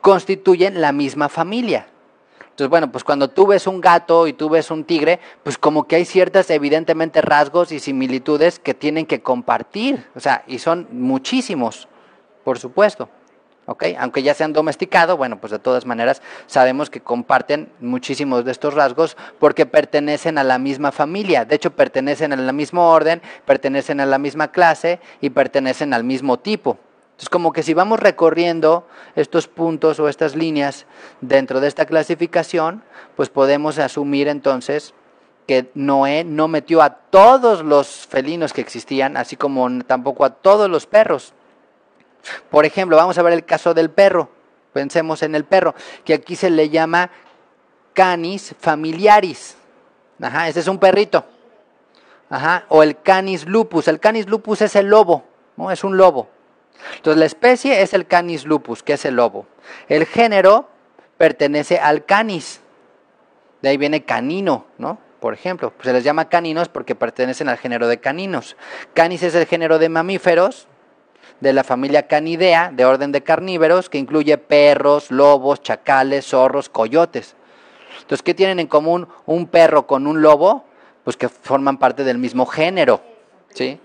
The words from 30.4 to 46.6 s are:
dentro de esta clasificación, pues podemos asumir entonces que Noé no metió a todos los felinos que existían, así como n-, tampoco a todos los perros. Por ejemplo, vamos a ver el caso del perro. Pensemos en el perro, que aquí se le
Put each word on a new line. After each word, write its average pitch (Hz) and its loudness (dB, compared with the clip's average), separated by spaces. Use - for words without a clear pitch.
dentro 131 0
de 143 0
esta 147 -2
clasificación, 165 -2
pues 139 -4
podemos 143 0
asumir 143 -2
entonces 143 -4
que 127 -2
Noé 139 -2
no 156 -2
metió 160 2
a 143 4
todos 220 4
los 143 0
felinos 151 -6
que - -6
existían, 135 -6
así 123 -8
como 135 -2
n-, 123 -6
tampoco 135 -2
a 127 -2
todos 202 2
los 160 -2
perros. 208 0
Por 151 4
ejemplo, 170 2
vamos 170 2
a 175 0
ver 170 4
el 165 -2
caso 165 -2
del 165 2
perro. 180 2
Pensemos 160 -4
en 156 -4
el 151 -2
perro, 180 2
que 160 0
aquí 156 -4
se 185 -2
le 156 2